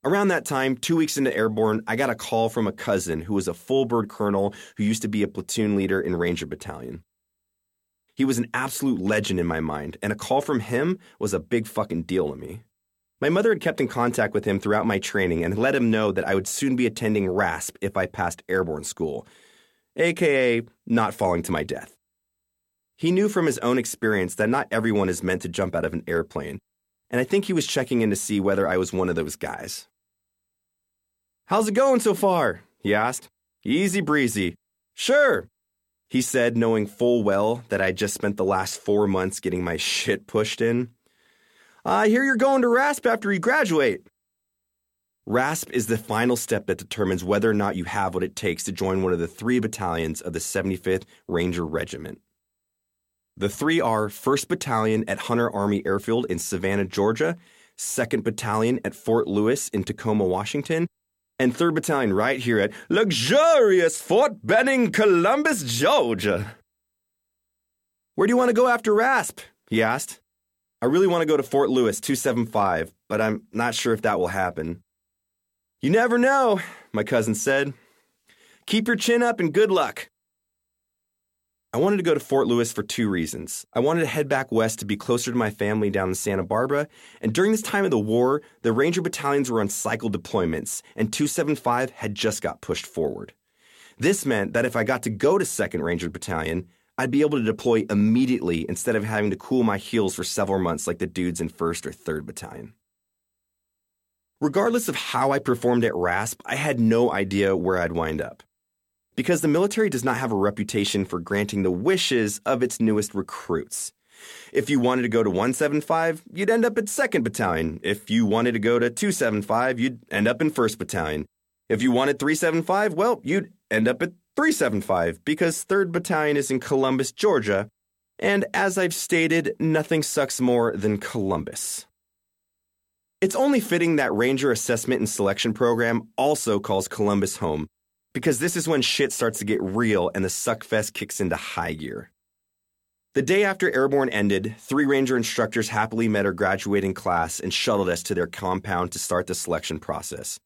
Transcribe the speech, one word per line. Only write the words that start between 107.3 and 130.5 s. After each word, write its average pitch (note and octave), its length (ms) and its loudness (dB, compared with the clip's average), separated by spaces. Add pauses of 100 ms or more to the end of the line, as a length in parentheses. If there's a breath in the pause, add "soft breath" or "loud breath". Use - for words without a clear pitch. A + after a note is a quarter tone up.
where F2+ 220 0
I'd E2+ 120 0
wind D#2 300 -2
up. - 220 -12 (720)
Because D3+ 220 0
the D#3 80 0
military G3 420 2
does C3 140 -4
not B2+ 140 0
have B2 160 -2
a - 20 0
reputation G2+ 720 0
for F2+ 160 -6
granting G2+ 420 -2
the F#2 80 2
wishes A2+ 720 0
of B2 160 0
its B2 200 -2
newest G#2+ 340 0
recruits. - 800 -6 (580 loud breath)
If C#3 180 0
you C#3+ 80 2
wanted B2 260 2
to A#2+ 40 -2
go A2+ 160 2
to G#2 60 2
one G#2 240 0
seven D3 260 0
five, E3 420 -2 (120)
you'd G3 160 -2
end A#3 160 4
up A3+ 120 0
at G#3+ 120 -4
Second G#3 340 0
Battalion. E2+ 580 -2
If G2+ 280 -4
you A2+ 160 4
wanted A2+ 260 2
to A2+ 80 -2
go A#2 180 2
to A#2 120 2
two G3 240 -2
seven G#2+ 280 0
five, A#2+ 380 0
you'd B2 220 -2 (100)
end G#2 160 2
up A#2+ 140 0
in D#3 80 2
First A#2 280 0
Battalion. D#2 480 -4 (440)
If A2 120 0
you B2+ 120 4
wanted C3+ 260 2
three D3+ 160 0
seven E3 260 0
five, F#3+ 320 0
well, G#3 300 0
you'd F#3+ 300 -2 (180)
end A2 160 2
up B2+ 160 0
at F3 80 -4 (240)
three D#4 160 2
seven G#2+ 300 0
five, E2+ 420 -2
because D#3+ 400 0
Third F#3+ 300 0
Battalion D#3 420 0
is C#3 160 0
in C3 80 0
Columbus, C3 540 0
Georgia, G#2+ 560 0 (500)
and G3+ 240 2 (100)
as F#3+ 240 0
I've F3+ 160 0
stated, E3 680 0
nothing D#3 420 0
sucks - 380 -2
more B2 340 2